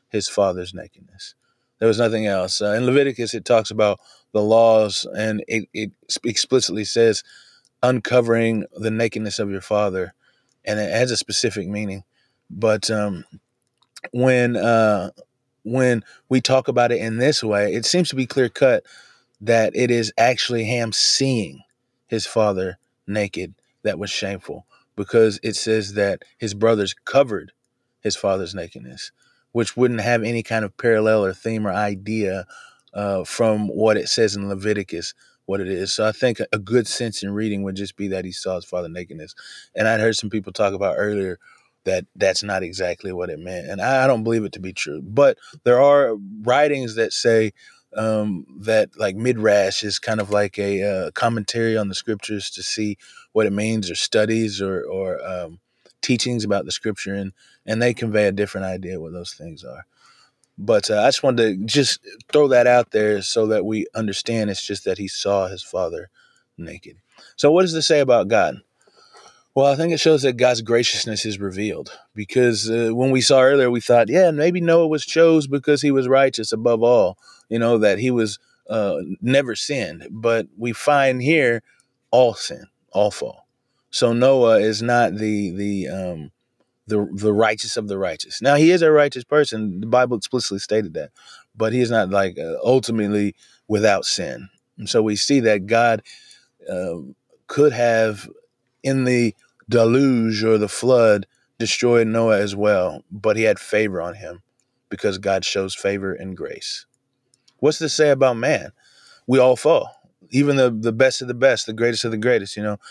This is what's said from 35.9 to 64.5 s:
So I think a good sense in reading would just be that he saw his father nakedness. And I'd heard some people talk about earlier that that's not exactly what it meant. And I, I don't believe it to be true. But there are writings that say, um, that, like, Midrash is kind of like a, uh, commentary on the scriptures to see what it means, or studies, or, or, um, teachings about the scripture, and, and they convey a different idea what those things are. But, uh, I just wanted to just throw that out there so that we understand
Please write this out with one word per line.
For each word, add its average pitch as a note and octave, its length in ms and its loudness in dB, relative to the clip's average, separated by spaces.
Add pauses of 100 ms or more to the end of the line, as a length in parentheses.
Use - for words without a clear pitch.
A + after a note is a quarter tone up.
So A2 120 -2
I A2 60 2
think A#2+ 300 -2 (120)
a A2 60 0
good G#2+ 300 0
sense - 340 -6
in G2+ 80 -6
reading G#2 320 -4
would F#2+ 140 -6
just G2 200 -10
be G2+ 120 -8
that F#2 160 -6
he F#2 80 -12
saw F#2 240 -6
his F2 80 -10
father F2 240 -8
nakedness. E2 480 -16 (400)
And A2 100 0
I'd A2 140 2
heard A2 160 0
some G#2 140 -8
people G2+ 220 -6
talk G2+ 220 0
about F#2+ 240 -2
earlier G2 400 -4 (460)
that F#2 220 -2 (100)
that's F#2+ 260 0
not G2 220 -4
exactly F2+ 480 -6
what F2+ 180 -8
it D2+ 80 -10
meant. F2+ 300 -12
And F#2 120 -10
I, C3 220 2
I C#3 60 4
don't A2+ 160 2
believe A2+ 200 0
it G2 100 -6
to F#2 60 -14
be F#2 120 -10
true. D2+ 280 -8
But A#2 380 2 (240)
there B2 180 4
are C#3 360 4 (260)
writings C3 540 0
that A2+ 160 -2
say, A2 400 2 (440)
um, G#2+ 480 -2 (140)
that, G#2+ 400 2
like, G2 180 -2
Midrash G#2+ 640 2
is G#2 160 -6
kind A2 220 -4
of G2+ 100 -6
like G#2 280 0
a, G2+ 240 -2
uh, F#2+ 300 -2
commentary A2+ 680 -2
on G2+ 100 -4
the F#2+ 60 -8
scriptures G#2+ 560 -8
to F2+ 120 -14
see G#2 360 -6 (340)
what G#2+ 140 2
it G2+ 80 -2
means, G#2+ 360 -2
or E2 40 -8
studies, G#2+ 640 -2
or, F#2+ 220 -4
or, F#2+ 440 -6
um, F2+ 340 -10 (420)
teachings A#2+ 420 -2
about G2+ 220 -2
the F2+ 60 -8
scripture, G2 420 -6
and, G2 180 -8 (320)
and A2 160 -4
they A#2+ 140 2
convey G#2+ 320 0
a G2 60 0
different G2 340 -4
idea F#2 340 -8
what E2 140 -12
those F2 180 -14
things D2+ 320 -18
are. C2 220 -18 (720)
But, G#2 320 0
uh, G#2 100 2
I A2 60 4
just C3+ 160 2
wanted A#2 360 2
to G2 60 -6
just B2+ 360 0 (300)
throw D3 180 2
that B2 180 4
out B2 240 4
there G#2+ 320 2
so A2 240 0
that G#2+ 180 0
we G#2+ 300 -4
understand G#2+ 560 -4